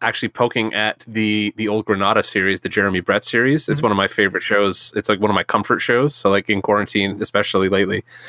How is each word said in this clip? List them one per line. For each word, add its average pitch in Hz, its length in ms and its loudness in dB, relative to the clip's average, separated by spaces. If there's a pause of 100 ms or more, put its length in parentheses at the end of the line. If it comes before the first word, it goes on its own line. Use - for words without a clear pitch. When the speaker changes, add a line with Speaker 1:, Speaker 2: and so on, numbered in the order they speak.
Speaker 1:
actually 113 280 -2
poking 117 440 -2
at 107 360 -2
the, 107 480 0
the 110 100 -4
old 104 180 -2
Granada 101 380 2
series, 95 380 0
the - 80 -8
Jeremy 95 320 0
Brett 104 240 0
series. 131 440 0
It's 143 120 0
Speaker 2:
Mm-hmm. - 60 -4
Speaker 1:
one 110 40 4
of 101 60 2
my 98 100 2
favorite 95 380 0
shows. 101 500 0
It's, 101 140 -4
like, 101 100 2
one 104 140 2
of - 20 2
my 90 80 0
comfort 107 380 -2
shows. 127 340 0
So, - 160 2
like, 98 180 0
in 98 140 0
quarantine, 101 580 0
especially 98 480 0
lately, 98 360 0 (240)